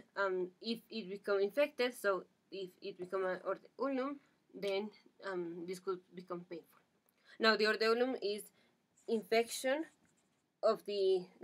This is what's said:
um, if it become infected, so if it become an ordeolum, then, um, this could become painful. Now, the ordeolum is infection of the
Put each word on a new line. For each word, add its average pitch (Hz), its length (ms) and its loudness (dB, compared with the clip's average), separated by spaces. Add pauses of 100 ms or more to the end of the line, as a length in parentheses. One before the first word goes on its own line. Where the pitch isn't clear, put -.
(160)
um, 185 320 0 (140)
if 226 160 -2 (120)
it 202 200 -8
become 202 300 0
infected, 254 600 0
so 196 220 0 (300)
if 185 180 -8 (100)
it 196 180 -10
become 190 260 -4
an 185 200 -2
ordeolum, 262 720 -4 (380)
then, 202 360 -2 (380)
um, 175 380 -6
this 185 140 -8
could 185 180 -4 (160)
become 180 340 -10
painful. - 300 -14 (600)
Now, 220 160 6
the 214 80 4
ordeolum 226 580 4
is 202 200 -2 (640)
infection 233 760 0 (760)
of 214 240 2
the 190 380 2 (200)